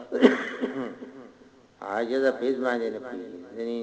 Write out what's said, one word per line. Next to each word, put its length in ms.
<coughs> 1800
عاجز 360
پیز 200
معنی 300
نپوی. 340
زنی 280